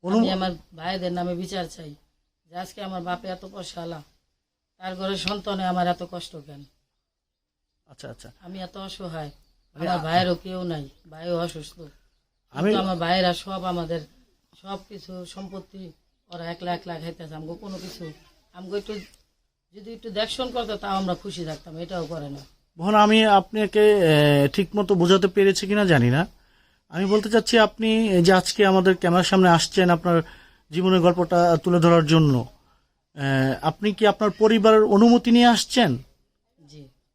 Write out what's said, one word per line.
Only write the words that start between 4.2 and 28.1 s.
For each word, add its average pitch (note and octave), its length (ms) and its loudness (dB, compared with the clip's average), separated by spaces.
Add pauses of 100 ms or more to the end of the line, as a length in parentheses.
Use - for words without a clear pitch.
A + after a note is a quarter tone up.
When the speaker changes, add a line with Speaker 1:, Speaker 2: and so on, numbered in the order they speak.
Speaker 2:
তার F#3 180 -12
ঘরে F#3+ 200 -8
সন্তানে G3 500 -6
আমার F3+ 200 -2
এত F3 240 -6
কষ্ট F3 260 -16
কেন? C#3+ 280 -20 (1300)
Speaker 1:
আচ্ছা, C#3 200 -20
আচ্ছা। - 300 -20
Speaker 2:
আমি F#3 180 -18
এত F3+ 180 -16
অসহায়, F3 540 -14 (440)
Speaker 1:
মানে E3 140 -8
Speaker 2:
আমার F3+ 120 -4
Speaker 1:
আ- D#3+ 100 -8
Speaker 2:
ভাইয়েরও F3+ 240 0
কেউ F#3 280 -12
নাই, D#3 260 -10 (220)
ভাইও E3+ 280 -8
অসুস্থ। D#3+ 420 -10 (680)
Speaker 1:
আমি D#3 200 -2
Speaker 2:
কিন্তু G#3 80 0
আমার F#3+ 180 -4
ভাইয়েরা F3 380 -2
সব F#3+ 300 -12
আমাদের E3+ 360 -8 (640)
সব G3 160 -14 (100)
কিছু F#3 360 -18
সম্পত্তি F#3+ 680 -20 (380)
ওরা E3+ 140 -16
একলা F3 300 -8
একলা E3+ 260 -14
খাইতেছে, E3 340 -16
আমগো D#3+ 200 -14
কোনো F#3+ 220 -16
কিছু, F3 360 -16 (400)
আমগো F#3 240 -12
একটু G#3 180 -10 (800)
যদি G#3+ 180 -20
একটু A3+ 180 -16
দেখশন A3+ 400 -6
করতো, A3+ 260 -8
তাও G3+ 200 -6
আমরা F#3+ 180 -4
খুশি F3 300 -12
থাকতাম, D#3 320 -14
এটাও E3+ 300 -10
করে D3 240 -12
না। C#3 80 -14 (400)
Speaker 1:
বোন, F#3+ 160 -2
আমি A3 320 6
আপনাকে, G#3 680 4
আহ, D3 540 4
ঠিক F#3 280 -2
মতো G3 180 2
বোঝাতে F#3 340 4
পেরেছি G3 380 2
কিনা G#3 180 0
জানি C#3 260 4
না। D#3 160 0 (640)
আমি F3+ 180 -4
বলতে G#3 240 0
চাচ্ছি, A3+ 280 2
আপনি A3 500 2
এই F3+ 140 4